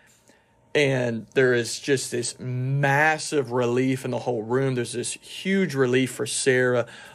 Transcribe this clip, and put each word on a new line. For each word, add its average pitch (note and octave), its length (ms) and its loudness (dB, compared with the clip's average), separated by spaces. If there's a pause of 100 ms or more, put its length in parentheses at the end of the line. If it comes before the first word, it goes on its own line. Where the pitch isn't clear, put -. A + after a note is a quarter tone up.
(760)
And B2 580 0
there B2+ 200 6
is A#2 260 -2
just - 320 -2
this - 280 -6
massive C#3 1120 0
relief B2+ 540 0
in B2+ 60 -4
the A#2+ 80 -4
whole A#2 240 -4
room. B2+ 320 0
There's A#2 180 -4
this A#2+ 200 -6
huge F#3+ 600 -2
relief C3 380 2
for - 160 -6
Sarah. B2+ 580 2 (300)